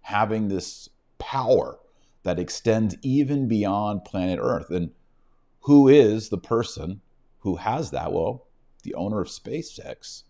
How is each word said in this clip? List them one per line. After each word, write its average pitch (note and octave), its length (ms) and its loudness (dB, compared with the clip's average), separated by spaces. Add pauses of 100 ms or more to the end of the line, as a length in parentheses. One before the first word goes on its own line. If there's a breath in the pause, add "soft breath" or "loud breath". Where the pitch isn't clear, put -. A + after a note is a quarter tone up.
having G#2+ 460 0
this - 400 -6 (300)
power B2 600 0 (440)
that F2 160 -2
extends A2 640 -2
even C#3 440 0
beyond G#2 580 -2
planet F2+ 380 -4
Earth. E2+ 280 -4
And E2+ 200 -4 (720)
who C#3+ 260 8
is A2+ 440 6
the G2+ 80 -4
person G#2 640 -4 (380)
who F#2 160 -2
has B2+ 340 -6
that? - 200 -6
Well, F#2+ 360 -4 (360)
the - 120 -12
owner G2+ 260 -4
of E2+ 80 -6
SpaceX - 1000 -14